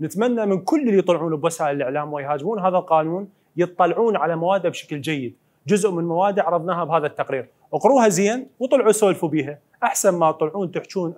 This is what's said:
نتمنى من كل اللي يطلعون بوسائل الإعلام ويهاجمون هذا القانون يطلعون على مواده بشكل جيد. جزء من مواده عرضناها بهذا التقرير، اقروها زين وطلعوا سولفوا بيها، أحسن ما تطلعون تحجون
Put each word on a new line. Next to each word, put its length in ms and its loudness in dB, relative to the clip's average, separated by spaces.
نتمنى 440 -2
من 140 0
كل 200 0
اللي 180 2
يطلعون 380 2
بوسائل 400 -2
الإعلام 380 -4
ويهاجمون 460 -4
هذا 180 0
القانون 520 0
يطلعون 580 2
على 200 0
مواده 340 0
بشكل 320 -10
جيد. 340 -6
جزء 240 2
من 120 -4
مواده 400 0
عرضناها 400 -2
بهذا 240 0
التقرير، 420 -6
اقروها 360 6
زين 380 0
وطلعوا 320 4
سولفوا 380 2
بيها، 300 -4
أحسن 320 2
ما 160 4
تطلعون 400 -4
تحجون 460 -6